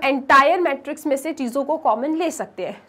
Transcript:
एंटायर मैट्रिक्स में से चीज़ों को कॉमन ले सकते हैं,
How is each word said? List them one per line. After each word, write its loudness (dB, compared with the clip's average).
एंटायर 4
मैट्रिक्स -4
में 2
से -6
चीज़ों -4
को -2
कॉमन 0
ले -2
सकते -8
हैं, -10